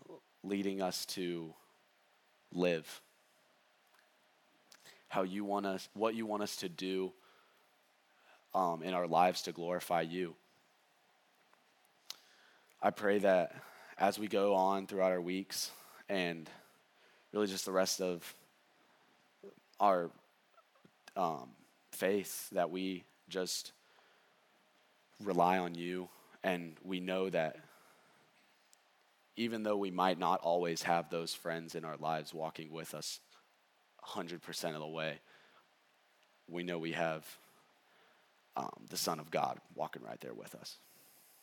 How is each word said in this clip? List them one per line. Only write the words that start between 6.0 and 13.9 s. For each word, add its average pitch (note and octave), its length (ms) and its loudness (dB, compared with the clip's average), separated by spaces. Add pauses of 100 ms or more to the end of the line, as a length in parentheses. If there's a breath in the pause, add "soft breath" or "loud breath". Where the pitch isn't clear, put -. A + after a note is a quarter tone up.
you A2+ 100 -2
want G#2 160 -2
us G#2 160 -4
to G2 120 -4
do, F#2+ 420 -2 (1400 soft breath)
um, E2+ 280 2
in F2+ 120 -2
our F2+ 120 2
lives F2 380 6
to F#2 80 -6
glorify E2+ 500 0
you. E2 340 -4 (2500 loud breath)
I G#2 100 4
pray G#2 280 2
that F#2 360 6 (420 loud breath)